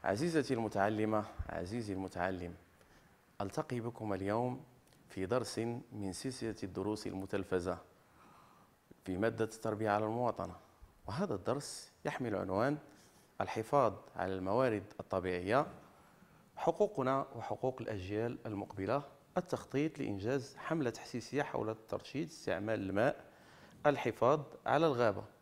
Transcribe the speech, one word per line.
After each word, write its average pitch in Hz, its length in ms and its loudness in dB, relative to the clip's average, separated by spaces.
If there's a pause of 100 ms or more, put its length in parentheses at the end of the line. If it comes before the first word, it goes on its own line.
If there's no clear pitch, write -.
عزيزتي 139 440 2
المتعلمة، 107 720 2 (240)
عزيزي 98 440 -4
المتعلم، 90 600 -2 (880)
ألتقي 120 380 -2
بكم 110 340 -4
اليوم 110 500 0 (440)
في 95 180 -4
درس 113 340 0 (320)
من 101 220 -4
سلسلة 117 500 -6
الدروس 98 440 -4
المتلفزة 92 720 -2 (1300)
في 92 140 -4
مادة 110 280 2
التربية 107 440 -2
على 107 160 4
المواطنة، 110 500 -2 (520)
وهذا 143 260 -2
الدرس - 580 -4 (140)
يحمل 120 300 0
عنوان 98 420 2 (640)
الحفاظ 110 520 4 (220)
على 90 180 0
الموارد 104 500 2 (160)
الطبيعية، 92 680 2 (880)
حقوقنا 135 800 2
وحقوق 117 460 -2
الأجيال 107 640 -2
المقبلة، 107 580 -2 (340)
التخطيط 147 640 -2
لإنجاز 117 580 -2
حملة 156 320 0
تحسيسية - 540 -4
حول 110 320 -2 (120)
ترشيد 151 400 -4
استعمال 101 600 -2
الماء، 104 360 2 (600)
الحفاظ 139 560 4 (240)
على 151 220 6
الغابة. 113 360 4 (180)